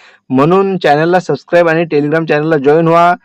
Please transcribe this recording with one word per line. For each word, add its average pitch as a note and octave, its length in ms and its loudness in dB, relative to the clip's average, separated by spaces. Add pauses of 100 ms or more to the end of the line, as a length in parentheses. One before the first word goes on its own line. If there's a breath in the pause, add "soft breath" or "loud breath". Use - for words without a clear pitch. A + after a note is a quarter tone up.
(300 soft breath)
म्हणून F3+ 480 0
चॅनलला E3 420 0
सबस्क्राईब E3+ 500 -2
आणि E3 240 -2
Telegram D3 320 -2
चॅनलला D#3 320 -2
जॉईन D3 300 2
व्हा, E3+ 380 2